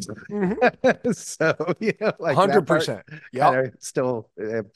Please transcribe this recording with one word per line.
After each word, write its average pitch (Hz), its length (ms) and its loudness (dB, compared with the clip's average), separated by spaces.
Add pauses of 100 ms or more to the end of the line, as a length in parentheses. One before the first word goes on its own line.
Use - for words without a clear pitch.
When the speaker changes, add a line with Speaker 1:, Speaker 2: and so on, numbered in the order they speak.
(300)
Speaker 1:
Mm-hmm. 220 840 0
Speaker 2:
So, - 420 -2 (240)
you 208 200 -2
know, 208 200 0
like, - 0 -
that - 0 -
part 160 160 0
Speaker 1:
Hundred 185 320 4
percent. 151 360 0 (300)
Yep. 135 200 4
Speaker 2:
kinda 131 260 0
still, 127 500 -4 (100)
uh, 110 220 -4 (140)